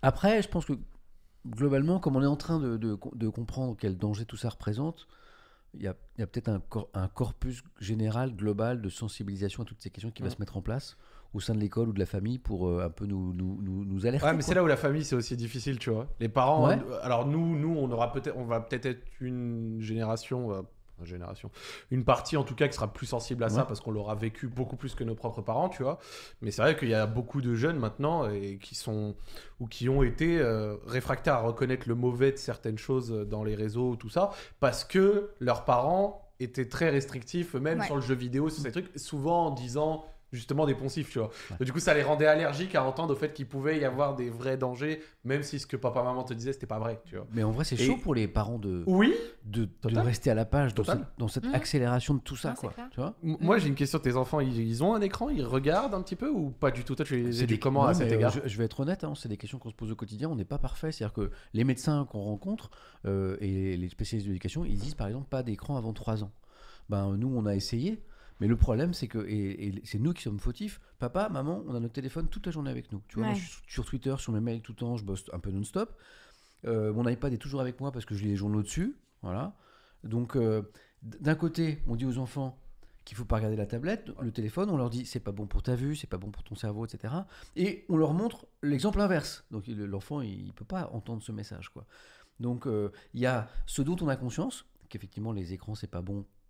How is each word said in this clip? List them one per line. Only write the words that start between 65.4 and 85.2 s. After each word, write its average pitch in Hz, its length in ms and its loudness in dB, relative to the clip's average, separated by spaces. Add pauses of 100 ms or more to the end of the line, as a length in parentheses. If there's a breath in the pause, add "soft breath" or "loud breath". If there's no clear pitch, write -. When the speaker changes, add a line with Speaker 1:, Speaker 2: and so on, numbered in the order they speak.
Speaker 1:
d'écran 120 340 -4
avant 113 160 -2
trois 107 320 -2
ans. 101 80 -12 (560 loud breath)
Ben, 98 260 2
nous, 123 180 2
on 113 120 2
a 101 100 2
essayé. 120 480 -2 (380 soft breath)
Mais 98 60 4
le 117 100 6
problème, 135 360 4
c'est 131 140 -4
que, 110 120 -4 (100)
et, 101 400 -4
et 98 160 -6
c'est - 120 -6
nous 135 140 2
qui 170 100 -6
sommes 101 200 -4
fautifs. 107 400 -4 (180 soft breath)
Papa, 185 300 -2
maman, 160 380 -4
on 127 60 -6
a 120 60 -2
notre 117 140 -4
téléphone 143 340 -2
toute - 180 -4
la 175 60 -2
journée 147 180 -4
avec 123 220 -6
nous. 101 160 -8
Tu - 80 -12
vois, 110 120 0
moi, 208 60 2
Speaker 3:
Ouais. - 60 0
Speaker 1:
je 175 60 -8
suis - 160 -16
sur, - 100 -18
sur 120 140 -2
Twitter, 135 320 -4
sur - 160 -4
mes 107 80 2
mails 117 200 -2
tout 113 120 -14
le - 40 -12
temps, 120 200 -4
je 104 80 -8
bosse 98 260 -6
un 90 80 -6
peu 101 120 -4
non-stop. 101 440 -4 (720 loud breath)
Euh, 107 280 2
mon 120 140 2
iPad 123 260 0
est 117 40 -2
toujours 135 240 -4
avec 127 180 -4
moi 135 140 -4
parce 117 120 -6
que - 100 -6
je 101 80 -2
lis 104 60 2
les 101 60 4
journaux 104 260 2
dessus. 185 360 -2 (240)
Voilà. 107 340 -4 (480 soft breath)
Donc, 117 320 -2
euh, 110 280 2 (380 soft breath)
d-, 113 200 -12
d'un 156 140 4
côté, 160 520 0
on 120 80 2
dit 120 100 -2
aux 127 120 0
enfants 131 420 -6 (460 soft breath)
qu'il - 100 -16
faut 107 100 -6
pas 120 120 2
regarder 110 180 0
la 104 120 -2
tablette, 151 520 -4
le 120 120 -4
téléphone, 120 400 -2
on 156 60 2
leur 123 120 2
dit 120 160 -4
c'est - 160 -6